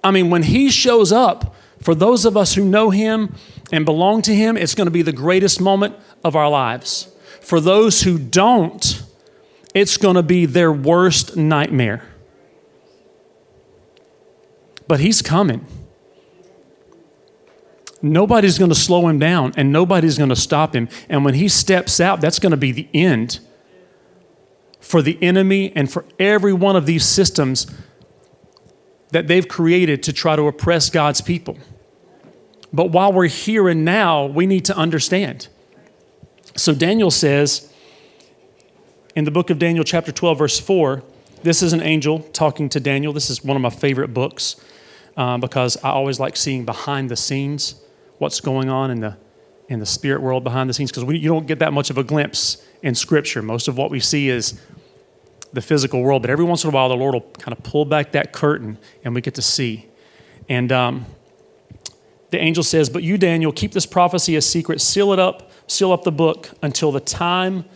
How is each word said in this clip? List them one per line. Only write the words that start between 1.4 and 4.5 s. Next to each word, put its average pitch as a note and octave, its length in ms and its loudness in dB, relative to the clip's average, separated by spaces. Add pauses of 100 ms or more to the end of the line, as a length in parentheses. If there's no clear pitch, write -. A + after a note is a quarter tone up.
for E3 140 2
those G3+ 300 4
of G#3+ 120 4
us G3 180 2
who G3 100 2
know G#3 260 4
him A3 440 0 (360)
and D#3 140 0
belong F3+ 380 2
to G#3+ 120 0
him, A3 220 2